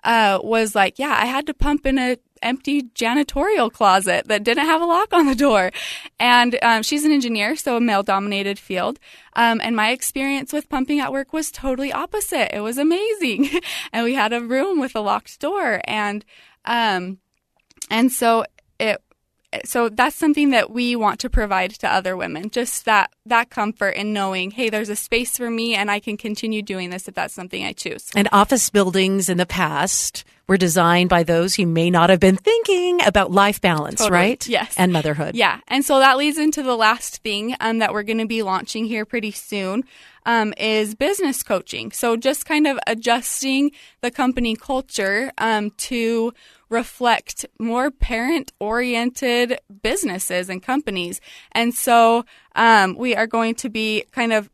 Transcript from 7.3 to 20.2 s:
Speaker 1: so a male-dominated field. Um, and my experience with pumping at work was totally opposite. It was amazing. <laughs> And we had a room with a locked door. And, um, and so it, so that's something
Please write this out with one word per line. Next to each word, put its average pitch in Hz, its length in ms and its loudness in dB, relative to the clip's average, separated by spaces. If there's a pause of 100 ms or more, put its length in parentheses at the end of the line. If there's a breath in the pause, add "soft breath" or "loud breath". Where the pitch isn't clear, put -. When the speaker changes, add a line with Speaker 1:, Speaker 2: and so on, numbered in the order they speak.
Speaker 1:
so 254 220 -2
a 226 40 0
male-dominated 202 800 0
field. 190 400 -6 (360 soft breath)
Um, 226 280 2
and 226 140 -2
my 214 140 2
experience 269 600 -4
with 294 160 -4
pumping 294 300 -2
at 254 140 -2
work 269 200 -6
was 311 200 -4
totally 269 400 -4
opposite. 349 600 -4
It 208 60 -4
was 233 180 -4
amazing. 320 760 0
<laughs> - 380 -6
And 226 120 -2
we 247 100 0
had 220 180 0
a 240 80 -4
room 269 400 -2
with 254 160 -4
a 220 40 -2
locked 208 400 -4
door. 294 440 -2
And, 208 400 -6 (400 soft breath)
um, 196 540 -2 (720)
and 240 200 4
so 226 340 2 (360)
it, 220 200 -2 (680)
so 233 240 0
that's 247 260 0
something 294 340 2